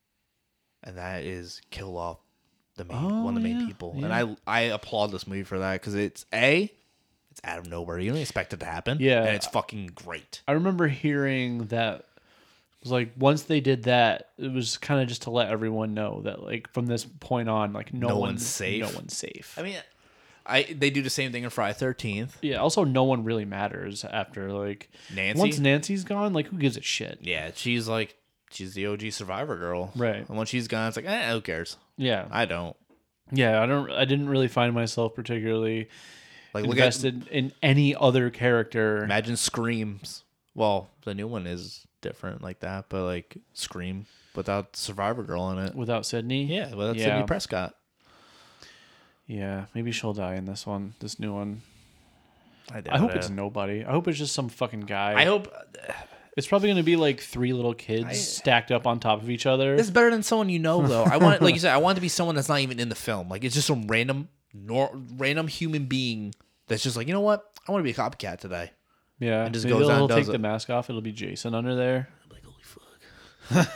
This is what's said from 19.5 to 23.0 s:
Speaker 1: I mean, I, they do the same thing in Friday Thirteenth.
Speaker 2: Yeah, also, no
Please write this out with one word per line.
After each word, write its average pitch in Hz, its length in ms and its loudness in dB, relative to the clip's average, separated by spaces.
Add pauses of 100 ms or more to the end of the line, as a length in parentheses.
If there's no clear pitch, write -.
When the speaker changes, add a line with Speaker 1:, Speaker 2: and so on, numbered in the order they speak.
Speaker 1:
I 156 60 -8
mean, 190 140 -8 (680)
I, 135 200 4
they 143 260 2
do 139 100 0
the 131 100 -2
same 131 220 -4
thing 120 120 -6
in 120 60 -6
Friday 104 280 -2
Thirteenth. 123 640 -4
Speaker 2:
Yeah, 139 140 -2
also, 156 280 2
no 131 200 4